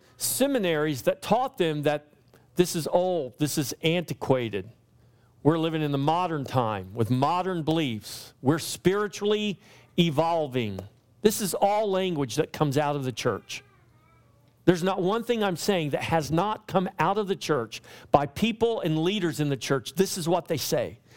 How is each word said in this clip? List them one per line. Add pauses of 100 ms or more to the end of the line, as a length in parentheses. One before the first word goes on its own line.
(180)
seminaries
that
taught
them
that (500)
this
is
old,
this
is
antiquated. (720)
We're
living
in
the
modern
time
with
modern
beliefs.
We're
spiritually (360)
evolving. (400)
This
is
all
language
that
comes
out
of
the
church. (1040)
There's
not
one
thing
I'm
saying
that
has
not
come (100)
out
of
the
church (300)
by
people
and
leaders
in
the
church.
This
is
what
they
say. (160)